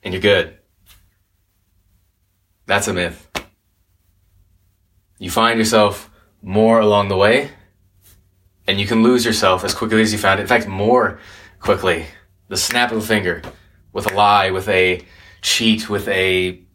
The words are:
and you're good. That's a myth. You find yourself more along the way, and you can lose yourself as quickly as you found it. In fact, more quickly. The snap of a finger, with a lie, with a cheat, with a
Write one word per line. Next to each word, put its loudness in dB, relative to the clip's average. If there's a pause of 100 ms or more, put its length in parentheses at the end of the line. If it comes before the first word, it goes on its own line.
and -10
you're -6
good. 2 (2000)
That's -2
a -4
myth. -8 (1900)
You -12
find 0
yourself 2 (320)
more 2
along 2
the 0
way, 2 (1120)
and -2
you -2
can 0
lose 2
yourself 0
as -4
quickly 0
as 0
you -4
found 0
it. -6
In -8
fact, 0
more 0 (400)
quickly. -2 (440)
The -10
snap -2
of -4
a -6
finger, -2 (500)
with -6
a -12
lie, 2
with -4
a 0 (380)
cheat, 0
with -4
a -2 (140)